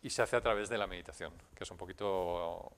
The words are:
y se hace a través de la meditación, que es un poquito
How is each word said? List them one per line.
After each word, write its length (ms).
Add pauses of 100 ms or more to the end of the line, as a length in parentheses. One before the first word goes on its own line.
y 80
se 120
hace 140
a 60
través 280
de 80
la 100
meditación, 440 (240)
que 80
es 80
un 60
poquito 1000